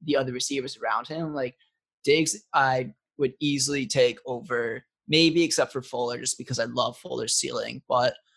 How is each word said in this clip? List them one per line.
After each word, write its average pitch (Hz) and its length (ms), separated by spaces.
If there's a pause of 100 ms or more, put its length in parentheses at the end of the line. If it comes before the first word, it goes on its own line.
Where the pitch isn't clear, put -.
the 139 140
other 131 160
receivers 127 440
around 113 300
him, 156 260
like, 131 220 (480)
Diggs, 156 320 (160)
I 131 440 (240)
would 135 200
easily 143 460
take 123 400
over, 120 580 (240)
maybe 165 360
except 147 280
for 131 120
Fuller, 120 340
just 120 220
because - 180
I 117 80
love 120 320
Fuller's 123 380
ceiling. 120 520
But, 123 280 (220)